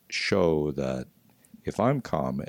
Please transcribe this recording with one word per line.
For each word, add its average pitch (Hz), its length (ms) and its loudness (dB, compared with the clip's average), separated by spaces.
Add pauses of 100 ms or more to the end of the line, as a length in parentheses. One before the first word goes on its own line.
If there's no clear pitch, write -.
show 80 640 2
that 65 340 -4 (580)
if - 140 -4
I'm 127 220 2
calm, 67 480 -2